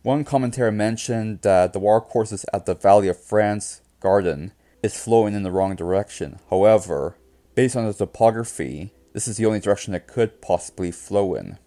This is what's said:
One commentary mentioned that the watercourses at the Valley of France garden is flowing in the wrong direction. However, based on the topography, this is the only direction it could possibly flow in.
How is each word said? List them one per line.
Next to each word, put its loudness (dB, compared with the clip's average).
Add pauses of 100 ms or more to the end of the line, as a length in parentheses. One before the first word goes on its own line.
One -2
commentary 0
mentioned -4
that 4
the -6
watercourses 0
at -4
the -2
Valley 6
of -2
France -2 (180)
garden 0 (280)
is -4
flowing 2
in -4
the -4
wrong 0
direction. -4 (120)
However, 2 (400)
based 2
on -2
the -2
topography, -2 (200)
this -8
is -8
the 2
only 2
direction -2
it -8
could -4
possibly -4
flow -4
in. -10